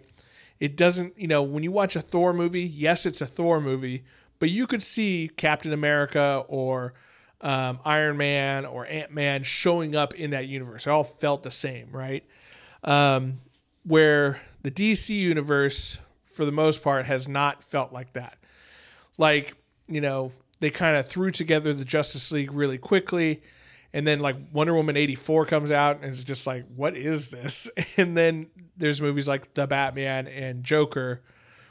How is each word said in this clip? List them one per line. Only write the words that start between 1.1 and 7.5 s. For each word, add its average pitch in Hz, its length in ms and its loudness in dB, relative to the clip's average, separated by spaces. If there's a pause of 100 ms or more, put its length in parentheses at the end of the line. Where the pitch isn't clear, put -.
you 170 100 -6
know, 151 140 4
when 143 220 -2
you 170 80 -2
watch 196 240 2
a 165 60 -2
Thor 180 300 2
movie, 175 300 0
yes, 165 460 0
it's - 140 -4
a 147 40 -2
Thor 170 340 2
movie, 131 440 -4 (340)
but 160 140 2
you 233 160 0
could 220 160 -2
see 185 520 -2
Captain 151 380 0
America 143 720 2
or, 131 460 -4 (480)
um, 131 420 -2